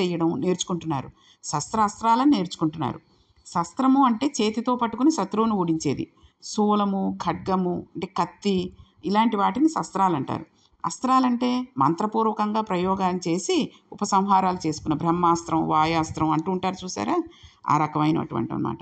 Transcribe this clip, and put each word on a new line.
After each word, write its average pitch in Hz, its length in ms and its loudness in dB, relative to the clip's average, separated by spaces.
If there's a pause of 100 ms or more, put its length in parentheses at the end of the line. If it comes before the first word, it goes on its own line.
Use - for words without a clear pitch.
చేయడం 175 400 0
నేర్చుకుంటున్నారు. 170 680 -4 (340)
శస్త్రాస్త్రాలను 226 840 2
నేర్చుకుంటున్నారు. 160 680 -2 (460)
శస్త్రము 262 580 2
అంటే 247 360 2
చేతితో 220 360 0
పట్టుకుని 240 340 2
శత్రువును 214 440 0
ఓడించేది. 160 580 0 (300)
శూలము, 202 840 0
ఖడ్గము 180 500 0
అంటే 175 300 -8
కత్తి, 180 680 -2 (280)
ఇలాంటి 214 320 2
వాటిని 202 320 2
శస్త్రాలు 190 480 0
అంటారు. 123 300 -6 (400)
అస్త్రాలంటే 247 840 0 (100)
మంత్రపూర్వకంగా 214 840 0
ప్రయోగం 190 560 0
చేసి 190 560 -2 (200)
ఉపసంహారాలు 190 760 0
చేసుకున్న 156 280 -2
బ్రహ్మాస్త్రం, 170 720 2
వాయాస్త్రం 160 640 0
అంటూ 160 220 0
ఉంటారు 185 320 -2
చూసారా, 233 380 -4 (460)
ఆ 147 100 4
రకమైనటువంటి 151 760 -2
అన్నమాట. - 280 -4